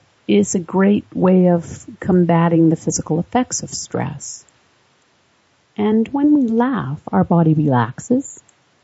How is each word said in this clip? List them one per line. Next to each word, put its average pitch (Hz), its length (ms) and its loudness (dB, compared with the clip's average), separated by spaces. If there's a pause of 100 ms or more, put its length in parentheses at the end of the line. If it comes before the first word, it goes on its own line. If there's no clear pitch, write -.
(280)
is 202 260 0
a 196 60 -4
great 190 520 0
way 185 360 2
of 170 360 -2 (140)
combating 170 720 2
the 160 80 2
physical 160 420 -6
effects - 460 -4
of 143 60 -14
stress. - 760 -10 (1300)
And 220 320 0
when 285 260 2
we 269 120 2
laugh, 220 600 -2
our 190 160 2
body 165 300 2
relaxes, 143 840 -2 (440)